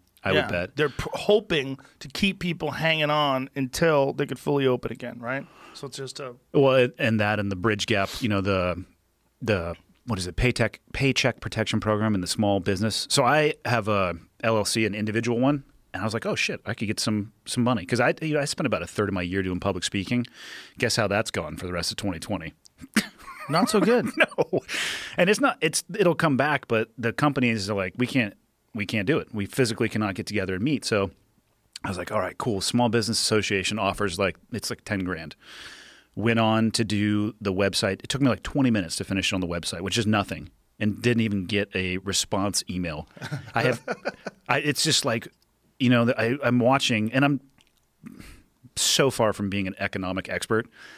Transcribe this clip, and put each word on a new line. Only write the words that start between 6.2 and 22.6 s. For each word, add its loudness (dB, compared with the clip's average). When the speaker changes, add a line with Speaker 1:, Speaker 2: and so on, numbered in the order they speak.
Speaker 1:
Well, 6
it, 6
and 2
that 2
and -2
the -4
bridge 0
gap, 2
you 0
know, 2
the, 0
the, 0
what -2
is -6
it, -8
Paytech, 0
Paycheck 0
Protection -2
Program 2
and 0
the -8
small 2
business. -2
So 2
I 4
have 0
a 0
L 2
L 2
C, 0
an -2
individual -2
one, 2
and -6
I 0
was -2
like, -6
"Oh, -2
shit, -2
I -4
could -4
get -4
some, -2
some -2
money." 2
'Cause 0
I, 4
you -2
know, 0
I -2
spent -2
about -2
a -6
third 0
of -2
my 0
year 0
doing -2
public -2
speaking. -2
Guess 0
how 2
that's 0
gone -6
for -8
the -6
rest -4
of -14
twenty -4
twenty? -6